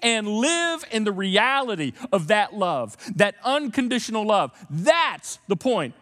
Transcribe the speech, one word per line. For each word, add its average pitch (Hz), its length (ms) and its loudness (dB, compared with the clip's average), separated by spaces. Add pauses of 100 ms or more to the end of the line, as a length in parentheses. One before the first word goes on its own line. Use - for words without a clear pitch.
and 226 260 2
live 330 640 0
in 220 140 0
the 208 60 2
reality 196 840 0 (180)
of 165 160 2
that 208 260 2
love, 156 440 -2 (180)
that 202 200 0 (100)
unconditional 247 800 -2
love. 190 260 2 (180)
That's 240 680 0 (100)
the 294 80 0
point 196 460 0